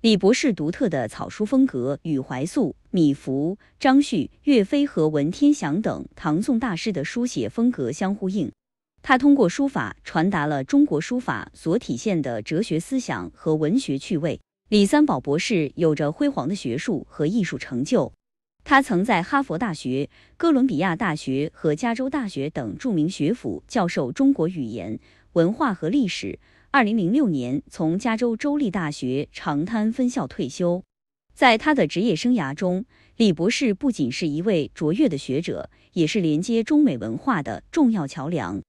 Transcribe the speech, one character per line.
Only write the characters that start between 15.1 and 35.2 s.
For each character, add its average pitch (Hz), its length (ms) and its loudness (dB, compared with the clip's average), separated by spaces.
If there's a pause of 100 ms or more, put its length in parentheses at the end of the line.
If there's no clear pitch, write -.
博 147 180 0
士 165 360 0
有 156 200 2
着 147 160 0
辉 285 160 -2
煌 160 220 -2
的 196 40 -2
学 135 240 -4
术 165 320 -4
和 - 160 -2
艺 208 160 0
术 160 160 -2
成 123 240 -6
就。 156 300 0 (540)
他 277 160 6
曾 202 240 0
在 190 180 2
哈 277 180 0
佛 165 160 -4
大 208 160 -4
学、 135 360 -4 (260)
哥 339 160 2
伦 262 160 4
比 165 120 0
亚 190 180 0
大 196 180 -2
学 139 380 -4
和 151 200 0
加 233 220 -2
州 262 140 -4
大 262 180 -4
学 139 220 -6
等 147 280 -8
著 254 140 -4
名 160 180 2
学 170 240 0
府 101 360 -8
教 190 180 0
授 143 240 -2
中 277 220 4
国 170 160 0
语 170 140 -6
言、 110 360 -8 (320)
文 175 220 2
化 247 200 0
和 160 140 -4
历 247 180 2
史。 98 340 -6 (320)
二 208 120 4
零 220 140 0
零 190 160 0
六 277 160 2
年 131 400 -2
从 170 300 -2
加 220 180 -2
州 233 180 0
州 285 220 -2
立 247 140 0
大 170 180 -4
学 135 420 -4
长 147 320 -4
滩 214 300 -2
分 247 160 0
校 233 160 -4
退 147 240 -6
休。 175 320 -2 (540)
在 - 200 6
他 311 200 2
的 196 100 4
职 170 160 -2
业 214 140 2
生 240 180 0
涯 147 220 0
中， 185 280 -2 (320)
李 220 160 4
博 160 160 0
士 233 280 0
不 277 160 0
仅 127 200 -2
是 170 160 -4
一 147 140 -2
位 175 320 0
卓 151 180 -2
越 254 160 2
的 160 80 0
学 135 240 -2